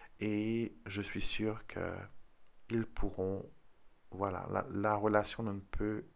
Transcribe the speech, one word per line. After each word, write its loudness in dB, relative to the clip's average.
et 0
je -4
suis -2
sûr 0
que -6
ils 2
pourront, 2
voilà, 0
la, 2
la 4
relation 4
ne -2
peut -2